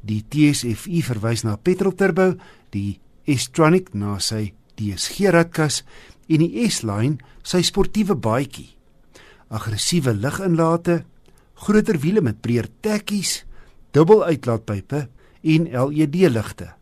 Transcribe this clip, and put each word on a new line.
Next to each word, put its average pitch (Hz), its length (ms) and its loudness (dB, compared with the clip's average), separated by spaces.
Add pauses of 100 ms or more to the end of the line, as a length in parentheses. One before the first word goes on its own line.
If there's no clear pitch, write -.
Die 107 280 -6
T 147 260 4
S - 80 -6
F 113 220 -6
I 170 160 -2
verwys 113 420 -4
na 107 100 -2
'n 104 100 -8
petrol 185 320 0
turbo, 185 400 2 (340)
die 101 300 -6 (260)
S-Tronic 160 720 2
na 101 240 -4
sy 107 340 -6 (220)
D 104 200 -4
S - 120 -8
G 196 220 0
ratkas 170 540 0 (460)
en 160 80 4
die 190 320 0
S-Line 117 480 -2 (240)
sy 180 200 0
sportiewe 196 540 0
baadjie. 120 600 -6 (720)
Aggressiewe 113 680 -2
liginlate, 165 920 0 (480)
groter 214 460 2
wiele 185 220 2
met 113 200 -2
breër 117 260 -2 (140)
tekkies, 208 640 -4 (460)
dubbel 165 340 6
uitlaatpype 120 840 -4 (340)
en 160 280 2
L 127 200 0
E 156 140 2
D 143 100 -6
ligte. 113 680 0